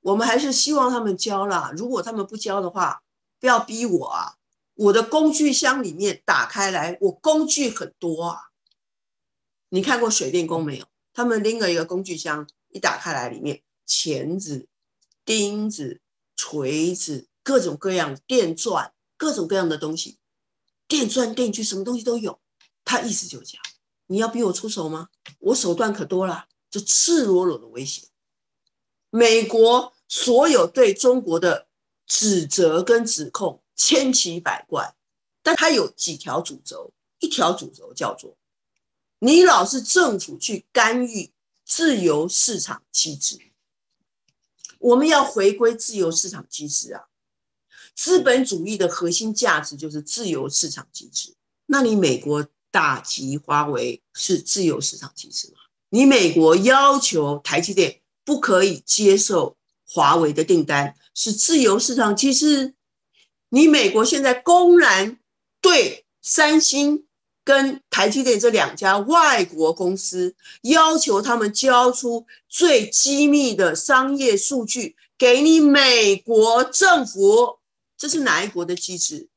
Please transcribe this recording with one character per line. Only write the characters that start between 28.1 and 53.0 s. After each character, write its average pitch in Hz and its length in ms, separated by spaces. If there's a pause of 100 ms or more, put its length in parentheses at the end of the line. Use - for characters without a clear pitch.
美 226 320
国 233 520 (120)
所 254 420
有 247 180
对 220 260
中 254 260
国 170 220
的 170 260 (400)
指 190 400
责 165 360
跟 233 240
指 156 240
控 - 320 (120)
千 269 380
奇 170 260
百 - 300
怪， - 260 (480)
但 320 140
它 311 140
有 202 200
几 - 240
条 143 280
主 139 200
轴， - 300 (260)
一 - 80
条 - 280
主 - 160
轴 - 240
叫 113 200
做 - 220 (840)
你 302 220
老 254 220
是 262 160
政 240 400
府 - 160
去 - 380
干 240 320
预 214 260 (320)
自 320 320
由 165 320
市 196 320
场 - 220 (100)
机 151 240
制， - 240 (1400)
我 240 160
们 285 120
要 285 180
回 202 300
归 226 200
自 226 220
由 170 160
市 175 160
场 - 180
机 147 220
制 127 240
啊！ - 120 (920)
资 349 260
本 254 240
主 180 220
义 214 100
的 190 100
核 170 240
心 220 220
价 202 260
值 151 160
就 151 140
是 151 140
自 214 260
由 139 180
市 143 220
场 135 240
机 - 160
制。 - 260 (300)
那 277 160
你 220 160
美 143 220
国 147 280 (240)
打 147 300